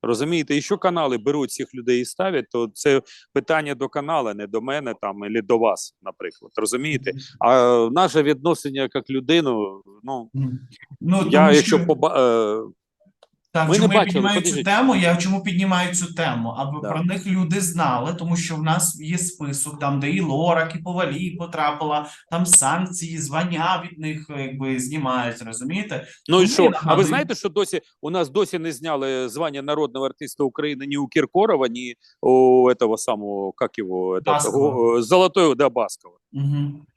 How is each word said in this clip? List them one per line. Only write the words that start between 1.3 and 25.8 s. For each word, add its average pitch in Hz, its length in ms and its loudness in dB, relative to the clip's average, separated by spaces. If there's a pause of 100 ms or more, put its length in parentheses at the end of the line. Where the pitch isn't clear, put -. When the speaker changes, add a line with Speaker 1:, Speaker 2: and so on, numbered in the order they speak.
Speaker 1:
цих - 240 -10
людей 123 260 0
і 123 40 -4
ставлять, 180 460 -4
то 117 220 -2
це 233 280 2 (320)
питання 147 420 -2
до 123 140 -6
каналу, 143 440 -4
не 104 140 -8
до 110 140 -4
мене 131 400 -6
там, 101 220 -8
або 107 200 -2
до 117 140 2
вас, 110 440 0
наприклад, 95 540 -14
розумієте? 127 560 -4
Speaker 2:
Мгм. 135 100 -12 (180)
Speaker 1:
А 120 520 4
наше 156 320 4
відношення 143 580 0 (120)
як 127 160 -6
людину, 127 720 0 (220)
ну, 123 300 -10
Speaker 2:
Мгм. 131 260 -4 (420)
Ну, 180 160 2
Speaker 1:
я 156 220 4
Speaker 2:
тому 151 160 8
Speaker 1:
якщо 151 220 6
Speaker 2:
що 170 100 2
Speaker 1:
поба-, 151 340 0
е, 113 400 2 (960)
Speaker 2:
Так, 160 120 2
Speaker 1:
Ми 180 80 4
не 170 40 4
Speaker 2:
чому 196 120 4
я 214 60 8
Speaker 1:
бачили, 196 140 6
Speaker 2:
піднімаю 202 240 2
цю 180 60 0
Speaker 1:
подождіть. 165 220 -2
Speaker 2:
тему? 226 300 4
Я 175 200 4
чому 190 280 0
піднімаю 180 520 0
цю 175 180 -4
тему? 117 440 -4
Аби 143 240 -6
Speaker 1:
Да. 107 80 -6
Speaker 2:
про 156 140 -4
них 185 240 -4
люди 185 340 0
знали, 160 520 -2
тому 170 240 -4
що 165 180 -4
в 156 80 -4
нас 160 380 0
є 160 160 -6
список, 147 640 -6
там, 143 200 -2
де 143 120 -2
і 190 100 -2
Лорак, 160 540 0
і 160 40 -8
Повалій 175 560 -4
потрапила, 151 720 -4 (240)
там 175 140 0
санкції, 165 720 0
звання 170 720 -2
від 156 80 -20
них, 156 300 -8
якби, 135 500 -6
знімають, 127 600 -4
розумієте? 127 680 -8 (220)